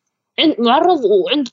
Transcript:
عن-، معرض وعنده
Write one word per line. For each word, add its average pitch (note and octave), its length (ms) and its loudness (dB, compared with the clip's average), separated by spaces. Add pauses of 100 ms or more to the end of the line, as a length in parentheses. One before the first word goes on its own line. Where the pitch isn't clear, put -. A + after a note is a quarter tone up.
(380)
عن-، D4+ 200 0
معرض C#4 460 0
وعنده D4 480 0